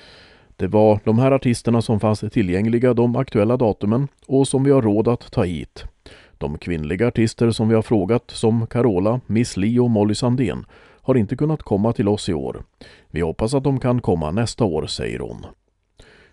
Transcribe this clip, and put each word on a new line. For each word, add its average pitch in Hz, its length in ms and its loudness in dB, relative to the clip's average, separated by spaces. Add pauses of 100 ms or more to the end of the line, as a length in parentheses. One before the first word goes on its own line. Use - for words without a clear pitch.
(560)
Det 95 100 -4
var 107 380 4
de 110 140 2
här 135 140 4
artisterna 120 500 0
som 107 180 -2
fanns 107 200 0
tillgängliga 113 720 0
de 120 220 2
aktuella 120 400 0
datumen 117 520 0 (180)
och 135 220 2
som 135 160 0
vi 139 60 4
har 135 120 4
råd 107 260 2
att - 240 -4
ta 120 100 0
hit. 87 420 -6 (540)
De 73 200 -6
kvinnliga 87 500 -2
artister 117 420 0
som 110 180 0
vi 113 60 4
har 110 80 2
frågat, 107 480 0
som 113 360 0
Carola, 117 600 0
Miss 113 300 -2
Li 113 220 0
och 123 120 2
Molly 104 240 2
Sandén, 120 500 -2 (400)
har 131 100 2
inte 120 220 2
kunnat 151 260 -2
komma 107 300 0
till 107 160 0
oss 104 200 -2
i 92 60 -2
år. 65 280 -8 (480)
Vi 78 100 -6
hoppas 98 340 -2
att 135 100 0
de 139 160 0
kan 123 200 0
komma 82 300 -2
nästa 117 340 -2
år, 78 220 -2
säger 58 320 -8
hon. 57 280 -12 (880)